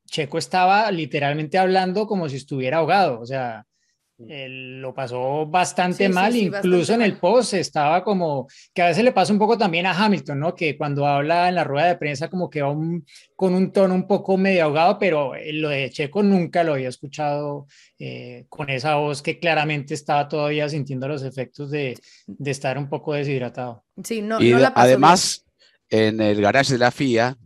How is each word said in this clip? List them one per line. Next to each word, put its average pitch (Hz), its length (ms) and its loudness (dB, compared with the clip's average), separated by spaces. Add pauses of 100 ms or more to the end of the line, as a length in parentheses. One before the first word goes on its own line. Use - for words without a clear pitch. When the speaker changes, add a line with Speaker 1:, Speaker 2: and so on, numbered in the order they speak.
Speaker 1:
Checo 156 320 -6
estaba 190 520 2
literalmente 156 680 -2
hablando 185 480 2
como 190 220 -4
si 135 80 -8
estuviera 135 420 -4
ahogado, 160 420 2
o 117 60 -14
sea, 120 380 -8 (540)
Speaker 2:
Mm. 117 120 -20
Speaker 1:
él 131 500 -14
lo 131 140 -12
pasó 131 500 -4
bastante 180 540 0
Speaker 3:
Sí, 196 80 4
sí, 190 80 2
Speaker 1:
mal, 196 180 2
Speaker 3:
sí, 233 140 2
Speaker 1:
incluso 185 320 2
Speaker 3:
bastante 170 160 2
Speaker 1:
en 233 80 2
el 202 100 2
Speaker 3:
mal. - 80 -10
Speaker 1:
post 220 320 2
estaba 160 500 0
como, 170 460 -2 (240)
que - 80 -4
a 175 60 4
veces 175 180 2
le 247 80 4
pasa 185 180 2
un 208 80 2
poco 214 200 2
también 175 260 0
a 190 80 0
Hamilton, 160 480 0
¿no? 170 140 -2
Que 151 240 -2
cuando 143 280 -2
habla 156 440 2
en 180 40 -2
la 165 100 0
rueda 143 240 0
de 175 100 2
prensa 147 320 -6
como 180 180 -4
que 147 140 -6
va 139 80 0
un, 160 340 -4 (300)
con 190 180 0
un 185 200 0
tono 190 220 4
un 190 120 0
poco 190 320 0
medio 190 260 2
ahogado, 165 340 2
pero, 151 360 0
eh, 156 180 -10
lo 156 160 -4
de 135 220 -4
Checo 156 320 -4
nunca 175 420 2
lo 160 80 0
había 131 160 -2
escuchado, 143 800 -6 (320)
eh, 123 500 -16
con 147 220 -10
esa 135 240 0
voz 147 260 -2
que 156 180 -6
claramente 151 540 0
estaba 147 360 -2
todavía 151 420 -2
sintiendo 135 380 -6
los 143 140 -6
efectos 135 480 -10
de, 139 280 -6 (280)
de 135 240 -8
estar 131 280 -4
un 143 100 -8
poco 151 240 -8
deshidratado. 127 720 -6 (180)
Speaker 3:
Sí, 220 200 -6
no, 220 180 -4
Speaker 4:
Y 120 80 4
Speaker 3:
no 120 80 6
Speaker 4:
de-, 131 60 6
Speaker 3:
la 262 100 4
pasó 123 140 6
bien. 127 80 8
Speaker 4:
además, 160 500 4 (460)
en 110 320 2
el 104 180 2
garage 131 320 4
de 123 60 0
la 123 120 4
fia, 123 560 0